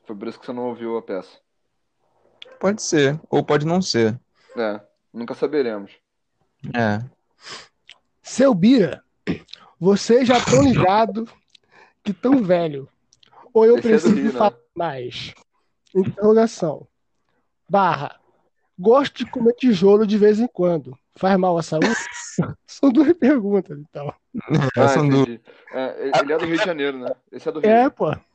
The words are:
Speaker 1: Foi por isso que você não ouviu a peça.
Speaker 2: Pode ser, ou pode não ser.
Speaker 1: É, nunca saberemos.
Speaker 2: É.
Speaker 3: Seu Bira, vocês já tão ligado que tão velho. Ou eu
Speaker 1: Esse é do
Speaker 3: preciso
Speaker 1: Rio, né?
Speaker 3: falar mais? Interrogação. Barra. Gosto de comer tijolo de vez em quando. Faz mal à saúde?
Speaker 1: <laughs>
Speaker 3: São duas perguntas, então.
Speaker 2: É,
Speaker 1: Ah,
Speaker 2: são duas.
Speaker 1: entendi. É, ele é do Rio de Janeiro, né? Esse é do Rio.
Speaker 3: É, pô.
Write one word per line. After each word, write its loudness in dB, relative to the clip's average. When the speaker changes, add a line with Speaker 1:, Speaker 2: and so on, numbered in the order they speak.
Speaker 1:
Foi -14
por -12
isso -14
que -20
você -12
não -8
ouviu -8
a -8
peça. -12
Speaker 2:
Pode -4
ser, 0
ou 0
pode -2
não 0
ser. -2
Speaker 1:
É, -6
nunca -14
saberemos. -4
Speaker 2:
É. 0
Speaker 3:
Seu 2
Bira, 2
vocês 2
já 2
tão 4
ligado 2
que -4
tão 2
velho. -2
Ou 4
eu 8
Speaker 1:
Esse -4
é 2
do 6
Speaker 3:
preciso 4
Speaker 1:
Rio, 0
né? -8
Speaker 3:
falar 0
mais? -10
Interrogação. 0
Barra. 0
Gosto 2
de -12
comer 2
tijolo 4
de 0
vez 4
em 0
quando. -4
Faz 2
mal 2
à -2
saúde? -2
Speaker 1:
<laughs> -6
Speaker 3:
São 0
duas 2
perguntas, 0
então. -14
Speaker 2:
É, -4
Speaker 1:
Ah, 4
Speaker 2:
são 2
duas. 2
Speaker 1:
entendi. -12
É, -8
ele -4
é 0
do -4
Rio -2
de 0
Janeiro, -4
né? -8
Esse -10
é -6
do -10
Rio. 2
Speaker 3:
É, 4
pô. -6